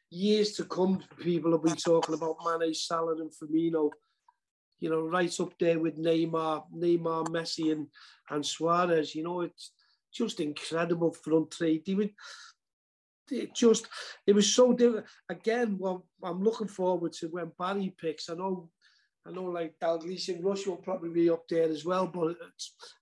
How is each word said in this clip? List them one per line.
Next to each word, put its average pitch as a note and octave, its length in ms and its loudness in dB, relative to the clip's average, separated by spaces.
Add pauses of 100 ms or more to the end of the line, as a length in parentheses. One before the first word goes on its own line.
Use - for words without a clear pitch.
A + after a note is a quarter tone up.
years G#3 440 2
to - 120 -6
come, F#3 360 0 (180)
people E3 320 0
will E3 80 4
be D#3+ 120 2
talking D#3+ 440 2
about D#3+ 280 -4
Mane, E3 300 -2
Salah E3 420 -2
and D#3+ 160 -8
Firmino, D#3+ 580 0 (920)
you E3+ 80 -4
know, D#3+ 180 -2
right F3 320 0
up F3 180 -4
there E3+ 220 2
with D#3+ 180 -2
Neymar, D#3+ 680 0 (100)
Neymar, E3 520 0
Messi E3 440 -2
and, D3+ 160 -2 (420)
and D3 160 -2
Suarez. E3 680 2
You D#3 80 -6
know, F3 180 -4
it's - 300 -10 (420)
just G#3 280 -4
incredible E3 720 0
front D#3 400 2
three. D#3+ 320 0
They F#3+ 80 0
would, G#3 200 0 (1200)
it - 240 -6
just, A3 320 6 (400)
it G3+ 80 8
was G3+ 180 6
so B3 200 8
different. A#3+ 320 4 (240)
Again, A3 500 -2
well, F#3 260 -4 (160)
I'm F#3 220 -6
looking A3 240 0
forward F3+ 460 -2
to - 140 -10
when E3 300 -8
Barry F#3+ 400 -4
picks. D#3+ 320 -8
I E3+ 40 -8
know, F3+ 360 -6 (560)
I E3 60 -16
know, F#3 140 -8
like, E3+ 360 -6
Dalglish E3+ 480 -4
and F3 140 -6
Rush G3 240 -2
will F3+ 80 -4
probably E3+ 340 -8
be E3+ 200 4
up E3 200 0
there E3 200 2
as D3+ 160 -4
well, F#3 200 0
but E3+ 300 -2 (200)
it's - 200 -16 (260)